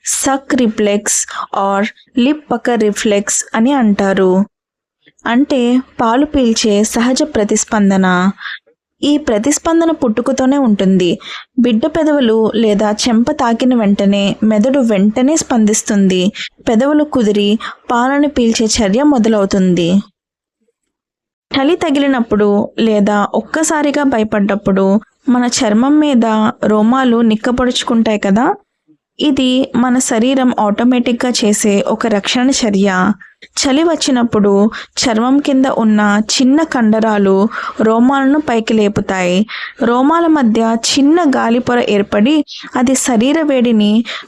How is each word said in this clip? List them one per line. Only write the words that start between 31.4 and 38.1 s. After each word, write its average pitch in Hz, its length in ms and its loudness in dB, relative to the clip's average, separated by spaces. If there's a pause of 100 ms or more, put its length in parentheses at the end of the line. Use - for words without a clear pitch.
చేసే 208 340 0 (200)
ఒక 226 120 -6
రక్షణ 233 440 0 (100)
చర్య. 196 520 0 (480)
చలి 285 220 0
వచ్చినప్పుడు 240 720 0 (480)
చర్మం 247 360 0 (100)
కింద 269 200 2 (160)
ఉన్న 214 180 2 (340)
చిన్న 269 240 2 (160)
కండరాలు 214 600 2 (460)
రోమాలను 269 600 2